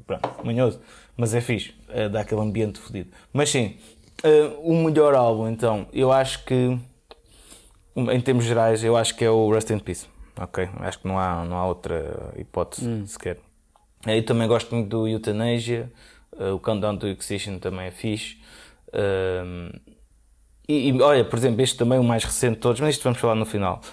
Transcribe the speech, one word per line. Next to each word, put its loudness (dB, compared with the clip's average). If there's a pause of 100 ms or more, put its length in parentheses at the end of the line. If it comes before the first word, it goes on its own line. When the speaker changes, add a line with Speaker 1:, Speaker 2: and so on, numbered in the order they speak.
Speaker 1:
pronto, -6 (160)
manhoso, 0 (380)
mas -2
é 0
fixe, -4 (160)
é, -4
dá -4
aquele -4
ambiente -2
fodido. -12 (240)
Mas 2
sim, -2 (460)
eh, 8 (180)
o 2
melhor 6
álbum, 4
então, -2
eu 2
acho 0
que, 2 (1160)
em 0
termos 2
gerais, 2
eu 4
acho 0
que -2
é 4
o 4
Rest 2
in 0
Peace, -8 (300)
ok? -6 (100)
Acho -8
que -8
não -2
há, -2
não -4
há -2
outra -6
hipótese -6
Speaker 2:
Hum. -4
Speaker 1:
sequer. -10 (680)
Eu 2
também 2
gosto 2
muito -2
do 0
Euthanasia, -2 (480)
eh, -2
o -2
Countdown -2
to -6
Extinction -6
também -8
é -10
fixe. -6 (560)
Ehm, -2 (1000)
e, 2
e, 4
olha, 8
por -2
exemplo, 2
este 0
também, 4
o 4
mais 2
recente 0
de -10
todos, 2
mas 2
isto -8
vamos 0
falar 2
no 0
final. -2 (120)